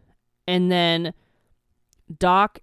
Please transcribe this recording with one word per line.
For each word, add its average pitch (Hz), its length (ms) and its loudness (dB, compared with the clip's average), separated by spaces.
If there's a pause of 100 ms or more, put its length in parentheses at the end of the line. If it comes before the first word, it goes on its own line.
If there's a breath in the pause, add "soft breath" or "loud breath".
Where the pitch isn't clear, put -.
(460)
and 180 260 0
then 170 400 -2 (1080)
Doc 185 440 0